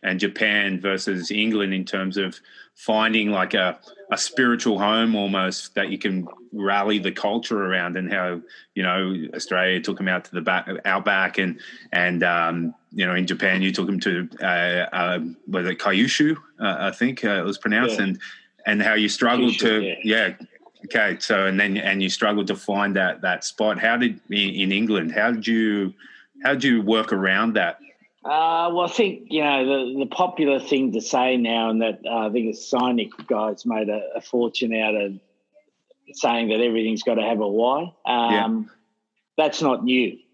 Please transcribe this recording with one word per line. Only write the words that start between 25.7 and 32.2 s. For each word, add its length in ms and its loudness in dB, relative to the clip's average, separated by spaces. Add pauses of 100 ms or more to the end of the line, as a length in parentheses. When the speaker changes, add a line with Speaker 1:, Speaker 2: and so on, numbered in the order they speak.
Speaker 1:
how 100 2
did 100 -2
you 200 4
work 280 2
around 420 2
that? 260 0 (440)
Speaker 2:
Uh, 500 2
well, 80 0
I 60 2
think, 440 0
you 120 0
know, 220 2 (280)
the, 60 -4
the 80 0
popular 520 0
thing 340 0
to 80 -2
say 360 2
now, 320 2
and 120 2
that, 240 0
uh, 220 -2